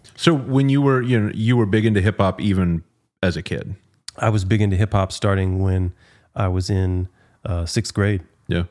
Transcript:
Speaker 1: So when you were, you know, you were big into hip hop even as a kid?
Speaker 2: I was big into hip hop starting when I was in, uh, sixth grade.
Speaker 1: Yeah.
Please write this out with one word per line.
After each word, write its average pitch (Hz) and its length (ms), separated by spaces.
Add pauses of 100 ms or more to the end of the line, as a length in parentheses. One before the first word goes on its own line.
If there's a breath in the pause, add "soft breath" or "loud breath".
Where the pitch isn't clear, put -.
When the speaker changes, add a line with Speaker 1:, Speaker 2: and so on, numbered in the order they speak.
(160)
Speaker 1:
So - 180
when 135 360
you 139 120
were, 135 200
you 120 180
know, 104 140
you 117 240
were 113 80
big 107 200
into 104 160
hip 107 160
hop 95 220
even 90 440 (400)
as 90 120
a - 60
kid? - 340 (420)
Speaker 2:
I 113 120
was 104 160
big 104 160
into 101 140
hip 101 160
hop 95 200
starting 95 480
when 95 340 (420 soft breath)
I 98 140
was 92 200
in, 92 380 (380 soft breath)
uh, 85 200
sixth - 280
grade. 101 280 (260)
Speaker 1:
Yeah. 87 240